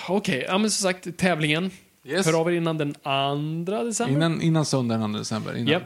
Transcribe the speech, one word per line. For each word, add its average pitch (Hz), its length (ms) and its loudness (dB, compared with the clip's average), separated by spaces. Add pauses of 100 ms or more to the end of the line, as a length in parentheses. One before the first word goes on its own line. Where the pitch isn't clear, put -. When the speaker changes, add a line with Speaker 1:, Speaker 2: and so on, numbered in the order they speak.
Speaker 1:
Okej, 180 400 -2
ja, 185 100 0
men 214 140 2
som 190 200 0
sagt, 180 260 -8
tävlingen. 165 540 2 (340)
Speaker 2:
Yes. 175 200 -2
Speaker 1:
Hör 160 160 4
av 165 120 2
er 175 40 2
innan 165 200 0
den 147 260 -2
andra 151 800 -2
december. 220 300 0
Speaker 2:
Innan, 160 280 2
innan 160 240 4
söndag 123 300 0
den 110 80 0
andra 104 160 -2
december. 110 360 -6
Innan, 120 180 -2
Speaker 1:
Japp. 180 120 2